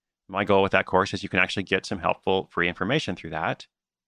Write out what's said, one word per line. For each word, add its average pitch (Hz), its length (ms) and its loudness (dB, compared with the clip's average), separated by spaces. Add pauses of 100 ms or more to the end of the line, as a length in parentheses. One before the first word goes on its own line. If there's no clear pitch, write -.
(260)
My 95 180 -2
goal 98 180 4
with 98 100 2
that 95 140 2
course 95 280 2
is 95 80 -6
you 101 60 -8
can 98 100 0
actually 95 260 0
get 92 220 0
some 104 120 -6
helpful 92 520 0
free 87 180 0
information 101 460 -2
through 80 160 -12
that. 82 360 -4 (420)